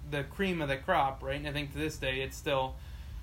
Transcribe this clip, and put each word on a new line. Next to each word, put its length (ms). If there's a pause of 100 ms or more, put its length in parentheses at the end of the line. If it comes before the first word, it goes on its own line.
(100)
the 140
cream 360
of 80
the 80
crop, 460
right? 140
And 100
I 60
think 200
to 60
this 180
day, 260
it's 140
still, 380 (480)